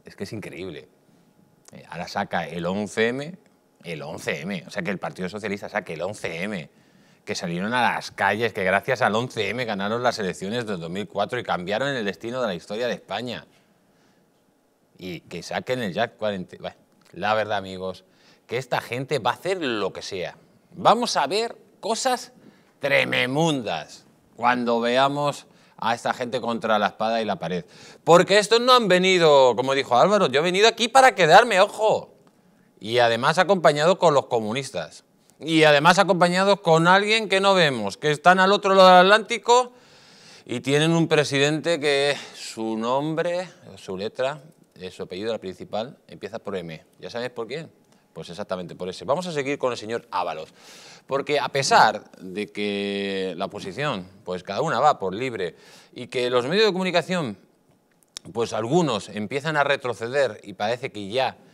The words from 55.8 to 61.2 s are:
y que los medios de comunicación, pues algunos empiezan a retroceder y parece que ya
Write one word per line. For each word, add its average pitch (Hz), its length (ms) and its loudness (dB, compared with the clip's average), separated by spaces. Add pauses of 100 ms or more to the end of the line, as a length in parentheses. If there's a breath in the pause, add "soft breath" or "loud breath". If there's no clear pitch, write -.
y 123 140 -14
que 123 200 -2
los 123 180 2
medios 202 200 2
de 202 60 2
comunicación, 175 640 -2 (960)
pues 226 180 -2
algunos 117 560 0
empiezan 131 480 -6
a 143 80 4
retroceder 123 800 -2
y 101 80 -16
parece 113 400 -6
que 104 160 -10
ya 117 300 -2 (160 soft breath)